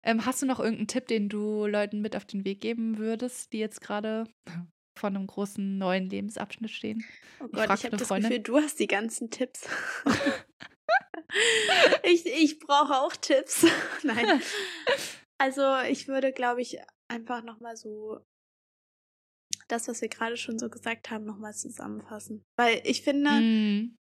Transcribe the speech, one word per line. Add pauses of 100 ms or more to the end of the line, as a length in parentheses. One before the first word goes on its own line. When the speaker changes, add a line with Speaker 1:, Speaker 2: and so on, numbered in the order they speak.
Speaker 1:
Ähm,
hast
du
noch
irgendeinen
Tipp,
den
du
Leuten
mit
auf
den
Weg
geben
würdest,
die
jetzt
gerade (760)
vor
einem
großen
neuen
Lebensabschnitt
stehen? (360)
Speaker 2:
Oh
Speaker 1:
Ich
Speaker 2:
Gott,
Speaker 1:
frag
Speaker 2:
ich
Speaker 1:
für
Speaker 2:
hab
Speaker 1:
eine
Speaker 2:
das
Speaker 1:
Freundin.
Speaker 2:
Gefühl,
du
hast
die
ganzen
Tipps. (380)
<laughs> (1600)
Ich,
ich
brauche
auch
Tipps. (200)
<laughs>
Nein.
Speaker 1:
<laughs> (880)
Speaker 2:
Also, (260)
ich
würde,
glaub
ich, (320)
einfach
noch
mal
so (1500)
das,
was
wir
gerade
schon
so
gesagt
haben,
noch
mal
zusammenfassen. (180)
Weil
ich
finde, (100)
Speaker 1:
Mm.